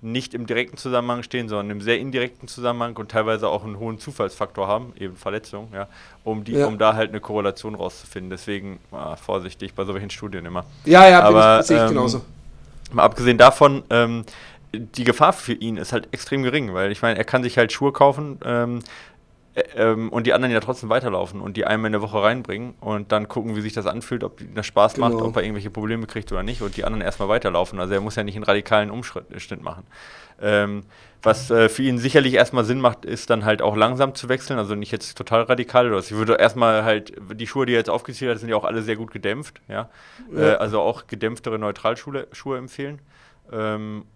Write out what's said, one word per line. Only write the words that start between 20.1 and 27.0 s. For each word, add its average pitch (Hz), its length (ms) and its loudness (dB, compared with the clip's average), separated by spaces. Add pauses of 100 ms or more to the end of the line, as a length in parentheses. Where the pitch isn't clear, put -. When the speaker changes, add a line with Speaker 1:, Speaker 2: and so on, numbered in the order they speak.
Speaker 1:
und 117 180 -2
die 120 40 4
anderen 123 220 2
ja 110 60 2
trotzdem 120 300 -6
weiterlaufen 98 500 -2
und 92 160 -10
die 110 100 -2
einmal 110 220 0
in 107 60 -2
der 104 80 0
Woche 104 200 -4
reinbringen 117 560 -2
und 107 320 -6
dann 104 160 0
gucken, 113 300 -6
wie 107 60 -4
sich 107 100 -6
das 104 140 -6
anfühlt, 113 360 -6
ob - 180 -10 (140)
das 104 120 -6
Spaß 104 320 2
macht, 120 160 2
Speaker 2:
Genau. 113 100 -2
Speaker 1:
ob 113 120 -6
er 110 60 0
irgendwelche 104 280 -6
Probleme 110 360 -6
kriegt - 240 -10
oder 92 140 -4
nicht 110 180 -8
und 101 140 -8
die - 80 -6
anderen 107 200 -4